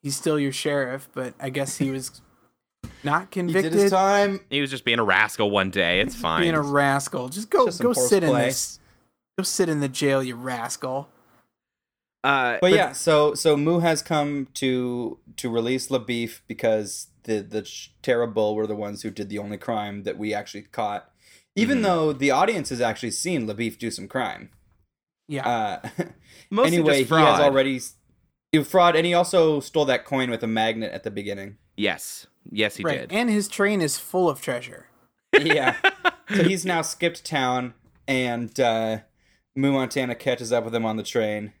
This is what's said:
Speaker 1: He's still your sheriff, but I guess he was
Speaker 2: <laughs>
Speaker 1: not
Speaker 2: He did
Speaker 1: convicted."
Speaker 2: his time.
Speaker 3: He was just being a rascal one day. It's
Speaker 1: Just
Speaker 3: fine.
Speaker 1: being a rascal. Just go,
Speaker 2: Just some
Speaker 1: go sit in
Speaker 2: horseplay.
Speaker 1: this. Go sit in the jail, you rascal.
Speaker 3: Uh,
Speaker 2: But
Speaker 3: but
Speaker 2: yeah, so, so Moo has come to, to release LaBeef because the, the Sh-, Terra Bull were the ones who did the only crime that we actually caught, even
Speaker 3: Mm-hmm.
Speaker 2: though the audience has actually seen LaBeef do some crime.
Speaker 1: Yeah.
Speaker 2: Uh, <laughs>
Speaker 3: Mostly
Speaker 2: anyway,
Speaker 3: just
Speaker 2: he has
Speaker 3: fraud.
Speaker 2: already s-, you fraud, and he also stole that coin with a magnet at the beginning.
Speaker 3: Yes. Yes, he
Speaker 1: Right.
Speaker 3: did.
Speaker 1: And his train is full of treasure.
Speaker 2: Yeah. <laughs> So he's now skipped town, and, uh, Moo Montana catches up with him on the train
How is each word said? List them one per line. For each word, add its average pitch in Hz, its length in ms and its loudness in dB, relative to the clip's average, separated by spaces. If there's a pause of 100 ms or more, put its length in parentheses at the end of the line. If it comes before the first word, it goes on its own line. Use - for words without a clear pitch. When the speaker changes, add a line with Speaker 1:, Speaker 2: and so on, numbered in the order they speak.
Speaker 1:
He's 139 140 -6
still 156 220 0
your 139 140 0
sheriff, 139 600 -4
but 123 240 -8
I 135 120 -8
guess 135 280 -6
he 135 140 0
was 131 280 -10 (420)
Speaker 2:
<laughs> - 420 -20
Speaker 1:
not 147 160 6
Speaker 2:
He 190 60 -12
did - 40 -20 (220)
Speaker 1:
convicted." 175 220 2
Speaker 2:
his 202 180 6
time. 196 480 4 (100)
Speaker 3:
He 143 100 0
was 139 100 0
just 131 140 -8
being 117 140 4
a 113 60 4
rascal 104 440 4
one 98 220 2
day. 90 300 4
It's 92 140 0
Speaker 1:
Just - 80 -12
Speaker 3:
fine. 82 200 2
Speaker 1:
being 165 120 2
a 156 60 2
rascal. 139 680 0
Just 196 220 -10
go, 480 160 4
Speaker 2:
Just 175 120 -4
some 233 80 0
Speaker 1:
go 247 60 4
sit 233 320 2
in 151 60 4
Speaker 2:
horseplay. 120 180 2
Speaker 1:
this. - 320 -6 (580)
Go 190 60 -4
sit 185 240 0
in 151 100 0
the 143 100 -2
jail, 135 360 0
you 127 100 -6
rascal. 127 760 -8 (1160)
Speaker 3:
Uh, 131 300 2
Speaker 2:
But - 60 -2
Speaker 3:
but 180 120 4
Speaker 2:
yeah, 165 200 2
so, 151 420 4
so 151 220 2
Moo 160 240 0
has 165 200 2
come 147 540 -2
to, 123 640 -4 (180)
to 123 140 -6
release 117 380 -2
LaBeef 117 580 -4
because 110 640 -4 (160)
the, 110 160 -2
the 104 240 -8
Sh-, - 240 -16 (120)
Terra 120 280 0
Bull 107 260 0
were 107 140 -2
the 107 80 -4
ones 104 260 -10
who 110 80 -6
did 98 180 -10
the 104 120 -8
only 104 180 -10
crime 104 460 -6
that 101 140 -4
we 107 140 -4
actually 104 300 -8
caught, 104 480 -8 (460)
even 233 220 2
Speaker 3:
Mm-hmm. 226 40 0
Speaker 2:
though 160 300 2
the 139 180 0
audience 170 380 2
has 123 120 -6
actually 113 300 -2
seen 123 380 -4
LaBeef 110 280 -6
do 117 140 -6
some 98 160 -12
crime. 101 440 -6 (760)
Speaker 1:
Yeah. 135 220 -6
Speaker 2:
Uh, 110 400 -4 (340)
<laughs> - 280 -20
Speaker 3:
Mostly 196 260 2
Speaker 2:
anyway, 151 240 4
Speaker 3:
just 117 100 0
Speaker 2:
he 160 60 4
has 151 220 6
Speaker 3:
fraud. - 20 4
Speaker 2:
already 135 360 4
s-, - 180 -12 (580)
you 156 100 4
fraud, 175 320 4
and 165 100 4
he 175 100 2
also 170 440 4
stole 147 280 -2
that 127 180 0
coin 131 260 -2
with 123 140 -4
a 113 40 -2
magnet 110 440 -2
at - 100 -10
the 110 80 -6
beginning. 101 460 -10 (200)
Speaker 3:
Yes. - 520 -4 (200)
Yes, 104 280 -2
he 101 80 -8
Speaker 1:
Right. 73 160 -2
Speaker 3:
did. 60 120 -10
Speaker 1:
And 226 180 0
his 208 180 0
train 202 320 0
is 151 180 -2
full 180 320 0
of 135 100 -6
treasure. - 460 -8 (540)
Speaker 2:
Yeah. - 400 2
<laughs> - 40 -14 (480)
So 196 120 4
he's 175 200 0
now 175 180 0
skipped 165 440 -4
town, 127 480 -2 (340)
and, 123 500 -2
uh, 113 400 0 (560)
Moo 139 180 0
Montana 131 420 -2
catches 120 380 -4
up 117 120 0
with 113 100 -8
him 113 120 -2
on 110 100 -2
the 110 60 -6
train 107 580 -4